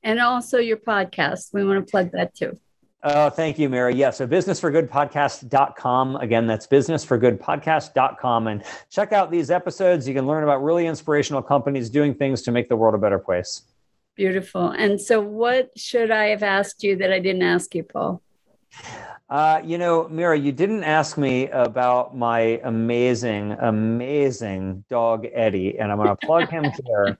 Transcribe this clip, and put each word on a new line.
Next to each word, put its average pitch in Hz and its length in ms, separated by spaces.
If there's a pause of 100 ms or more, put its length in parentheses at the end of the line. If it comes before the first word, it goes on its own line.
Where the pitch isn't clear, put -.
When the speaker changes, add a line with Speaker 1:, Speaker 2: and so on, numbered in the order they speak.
Speaker 1:
And 226 180
also 247 380
your 226 200
podcast. 185 760
We 202 120
wanna 98 160
plug 90 320
that 87 200
too. - 240 (460)
Speaker 2:
Uh, 147 280
thank 151 260
you, 151 100
Mary. 123 280
Yeah, 131 160
so 127 160
business 180 320
for 170 120
good 156 180
podcast 143 600
dot 135 260
com. 131 420
Again, 117 300
that's 110 200
business 139 360
for - 140
good 117 240
podcast 151 520
dot 131 260
com. 117 280
And 107 160 (260)
check 202 220
out 190 180
these 165 220
episodes. 175 560
You 135 60
can 131 120
learn 151 180
about 143 200
really 170 220
inspirational 147 560
companies 139 480
doing 143 240
things 135 300
to 123 80
make 120 180
the 120 60
world 110 200
a 104 40
better 98 200
place. 90 440 (520)
Speaker 1:
Beautiful. 185 540
And 202 320
so 220 180
what 233 560
should 233 360
I 214 160
have 208 160
asked 202 400
you 196 140
that 190 140
I 185 80
didn't 185 220
ask 175 320
you, 165 100
Paul? - 380 (1080)
Speaker 2:
Uh, 156 340
you 165 140
know, 170 320
Mira, 160 280
you 143 140
didn't 196 320
ask 151 340
me 131 320
about 123 680
my 117 500
amazing, 113 960
amazing 110 1300
dog, 117 440
Eddie. 101 460
And 104 120
I'm 101 60
gonna 104 200
plug 165 320
him 160 160
Speaker 1:
<laughs> 135 200
Speaker 2:
here 101 340